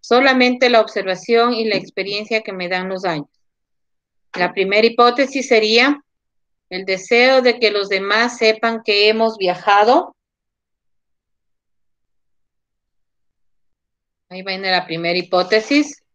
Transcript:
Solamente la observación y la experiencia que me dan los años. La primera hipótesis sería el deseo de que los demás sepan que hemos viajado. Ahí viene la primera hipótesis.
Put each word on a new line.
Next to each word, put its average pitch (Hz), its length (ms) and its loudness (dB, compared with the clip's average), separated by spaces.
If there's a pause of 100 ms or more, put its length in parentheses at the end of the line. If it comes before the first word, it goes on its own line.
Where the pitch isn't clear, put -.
Solamente 254 640 2
la 226 120 4
observación 220 720 -2
y 220 100 -4
la 208 140 -2
experiencia 202 640 -6
que 214 100 -12
me 185 160 -8
dan 185 220 -4
los 190 160 -8
años. 156 240 -6 (1040)
La 180 160 -2
primera 196 340 0
hipótesis 240 640 2
sería 233 560 2 (680)
el 185 140 -10
deseo 240 580 2
de 240 160 2
que 214 140 2
los 202 160 -4
demás 208 500 -2
sepan 226 460 0
que 208 240 2
hemos 220 300 0
viajado. 208 760 2 (4000)
Ahí 190 160 -16
viene 190 280 -6
la 180 140 0
primera 170 320 -4
hipótesis. 214 840 0 (100)